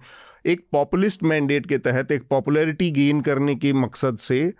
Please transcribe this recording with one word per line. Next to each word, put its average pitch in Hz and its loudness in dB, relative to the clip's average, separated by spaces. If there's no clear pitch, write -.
एक 175 -2
पॉपुलिस्ट 180 0
मैंडेट 143 0
के 139 0
तहत 131 -2
एक 135 -2
पॉपुलैरिटी 156 0
गेन 143 2
करने 143 0
के 139 0
मकसद 131 -2
से 151 -2